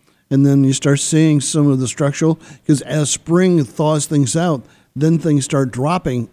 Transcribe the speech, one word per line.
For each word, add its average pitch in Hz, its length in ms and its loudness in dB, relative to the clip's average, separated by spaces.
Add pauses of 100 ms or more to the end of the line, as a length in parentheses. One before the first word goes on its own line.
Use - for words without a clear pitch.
(300)
And 139 160 2
then 139 180 4
you 135 80 2
start 135 300 0
seeing 156 400 2
some 147 260 0
of 135 140 2
the 127 60 -4
structural, 156 520 -2 (260)
'cause 147 160 2
as 143 280 -4
spring 175 560 0
thaws 151 400 -2
things 143 320 0
out, 165 260 -2 (300)
then 160 240 0
things 151 280 0
start 135 260 -2
dropping 131 600 -4